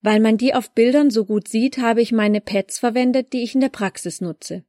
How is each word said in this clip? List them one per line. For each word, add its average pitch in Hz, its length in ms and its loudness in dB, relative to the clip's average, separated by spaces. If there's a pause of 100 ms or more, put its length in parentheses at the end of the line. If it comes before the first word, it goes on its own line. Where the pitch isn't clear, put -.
Weil 214 180 2
man 220 160 4
die 240 180 0
auf - 180 -4
Bildern 262 380 4
so 214 140 0
gut 208 240 -4
sieht, 254 300 -2
habe 233 240 2
ich 226 100 0
meine 208 280 2
Pads - 380 -4
verwendet, 247 540 0
die 254 100 -4
ich 233 120 -8
in 262 60 2
der 262 100 0
Praxis - 500 -8
nutze. 170 480 -10